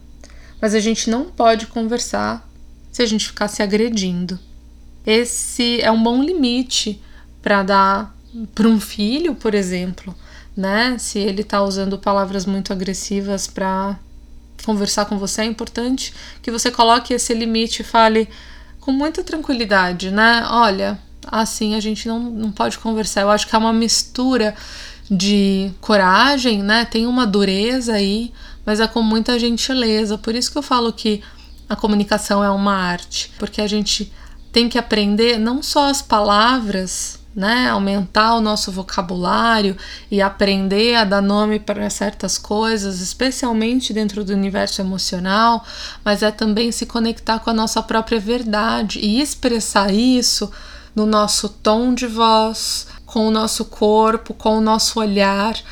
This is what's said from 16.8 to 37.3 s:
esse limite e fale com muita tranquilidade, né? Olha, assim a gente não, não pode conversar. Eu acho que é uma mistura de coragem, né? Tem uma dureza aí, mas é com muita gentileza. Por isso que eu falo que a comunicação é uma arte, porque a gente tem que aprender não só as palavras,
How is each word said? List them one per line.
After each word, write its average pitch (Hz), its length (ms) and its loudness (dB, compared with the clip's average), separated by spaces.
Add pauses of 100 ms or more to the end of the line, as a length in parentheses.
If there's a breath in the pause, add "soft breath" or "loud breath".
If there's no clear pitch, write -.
esse 240 200 -2
limite 226 480 -2
e 233 40 -10
fale 220 420 4 (520 loud breath)
com - 120 -4
muita 302 320 -2
tranquilidade, 196 840 0
né? 226 400 4
Olha, 202 480 2 (300)
assim 220 480 -2
a 220 40 -2
gente 214 280 -4
não, 226 120 -4
não 220 320 -4
pode 233 260 -4
conversar. 220 440 -2
Eu 202 80 2
acho 208 180 2
que - 80 0
é 220 40 4
uma 226 140 2
mistura 226 840 0 (540 loud breath)
de 196 640 2 (100)
coragem, 220 800 4
né? 220 220 2
Tem 226 200 -2
uma 247 220 2
dureza 208 640 0
aí, 208 400 0 (320 loud breath)
mas 214 140 0
é 226 80 4
com 233 140 -2
muita 220 360 2
gentileza. 226 800 0
Por 220 180 -4
isso 247 160 -4
que - 60 -6
eu 285 60 -2
falo 233 300 0
que 208 280 -2 (460 loud breath)
a 214 80 -4
comunicação 208 680 2
é 202 60 2
uma 196 240 2
arte, 180 640 -4
porque 208 240 -6
a 214 60 -2
gente 208 440 -2 (400 loud breath)
tem 233 180 4
que 247 80 -2
aprender 220 640 2
não 240 240 0
só 285 260 2
as 277 120 0
palavras, 208 1200 0 (160)